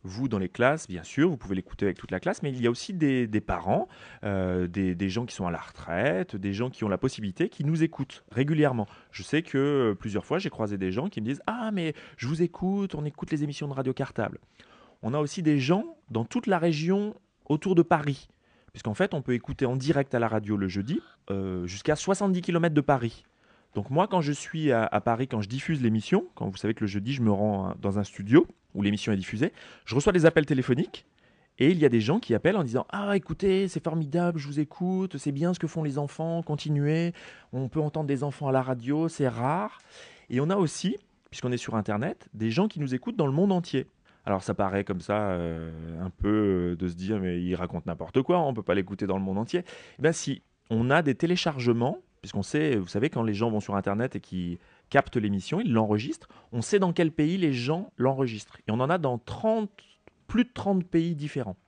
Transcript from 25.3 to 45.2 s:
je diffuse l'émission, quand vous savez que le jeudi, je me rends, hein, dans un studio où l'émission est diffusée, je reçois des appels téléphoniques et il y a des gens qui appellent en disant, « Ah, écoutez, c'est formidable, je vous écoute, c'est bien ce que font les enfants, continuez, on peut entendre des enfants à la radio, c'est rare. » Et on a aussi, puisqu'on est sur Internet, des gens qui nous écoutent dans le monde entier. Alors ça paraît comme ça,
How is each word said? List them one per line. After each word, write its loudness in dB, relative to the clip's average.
je -4
diffuse -2
l'émission, 2
quand -6
vous -8
savez -2
que -4
le 0
jeudi, -4
je -2
me 4
rends, 0
hein, -8
dans 0
un 0
studio 4
où -2
l'émission 0
est 2
diffusée, -2
je -8
reçois 4
des 6
appels 6
téléphoniques 0
et 8
il 4
y 6
a 8
des 6
gens 2
qui 0
appellent 4
en 2
disant, « -2
Ah, 0
écoutez, 0
c'est -4
formidable, 0
je -6
vous -2
écoute, -2
c'est -4
bien 0
ce -8
que -4
font -4
les -2
enfants, -4
continuez, 0
on -4
peut -2
entendre -2
des 0
enfants -4
à 2
la 4
radio, -2
c'est 0
rare. » -2
Et 0
on 2
a 2
aussi, 0
puisqu'on -4
est 0
sur -6
Internet, -2
des -2
gens 2
qui -6
nous -2
écoutent -6
dans 2
le 0
monde 4
entier. -2
Alors 0
ça -2
paraît 0
comme -4
ça, 0